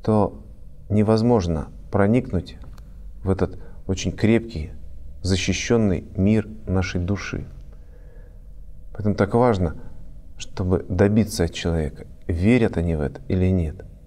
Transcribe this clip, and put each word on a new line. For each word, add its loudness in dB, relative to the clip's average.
то 2
невозможно 4
проникнуть 2
в 0
этот 0
очень -2
крепкий, 2
защищённый 2
мир 4
нашей 0
души. -4
Поэтому 0
так 2
важно, 4
чтобы 0
добиться 4
от -2
человека, -2
верят 4
они 2
в 0
это -4
или 4
нет. 0